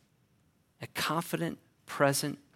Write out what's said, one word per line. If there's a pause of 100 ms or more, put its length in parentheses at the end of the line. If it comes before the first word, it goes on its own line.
(800)
a
confident (280)
present (180)